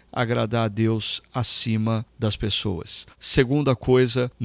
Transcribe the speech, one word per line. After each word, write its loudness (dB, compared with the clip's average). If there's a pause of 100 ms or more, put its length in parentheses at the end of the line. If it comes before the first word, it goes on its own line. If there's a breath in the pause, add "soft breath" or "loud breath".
(120)
agradar 0
a 0
Deus 0 (100)
acima -2 (140)
das -2
pessoas. -6 (140 loud breath)
Segunda 2
coisa, 2 (140)